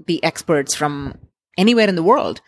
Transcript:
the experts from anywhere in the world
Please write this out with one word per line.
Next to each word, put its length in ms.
the 160
experts 540
from 420
anywhere 320
in 60
the 80
world 460